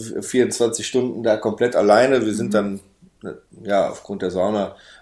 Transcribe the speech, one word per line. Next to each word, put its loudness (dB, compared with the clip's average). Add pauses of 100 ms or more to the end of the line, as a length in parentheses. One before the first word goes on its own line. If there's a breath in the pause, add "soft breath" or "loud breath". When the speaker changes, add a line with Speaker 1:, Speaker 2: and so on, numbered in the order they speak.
(200)
Speaker 1:
vierundzwanzig 0
Stunden -2
da 2
komplett -2
alleine. 4
Wir -2
sind -4
Speaker 2:
Mhm. -6
Speaker 1:
dann, -2 (440)
äh, -16
ja, 2
aufgrund -10
der -2
Sauna -2 (280 loud breath)